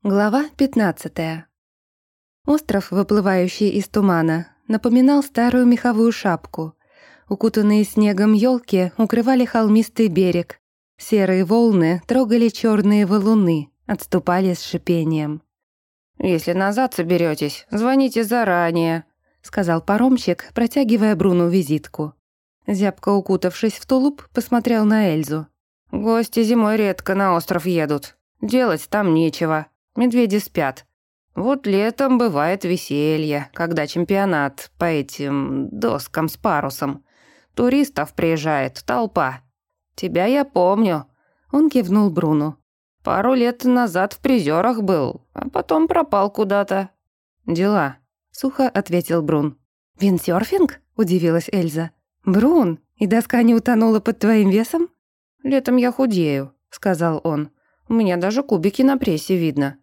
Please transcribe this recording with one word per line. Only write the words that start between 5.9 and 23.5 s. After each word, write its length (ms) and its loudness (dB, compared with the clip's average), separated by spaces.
шапку. 640 -6
Укутанные 580 2
снегом 480 2
ёлки 680 0
укрывали 460 2
холмистый 640 2
берег. 520 0
Серые 460 2
волны 600 2
трогали 440 2
чёрные 580 2
валуны, 640 2
отступали 680 -2
с 80 -8
шипением. 800 -4
"Если 340 -2
назад 400 -2
соберётесь, 800 -2
звоните 520 0
заранее", 840 0
сказал 400 -2
паромщик, 720 0
протягивая 600 0
Бруну 340 2
визитку. 640 -4
Зябко 420 -2
укутавшись 680 0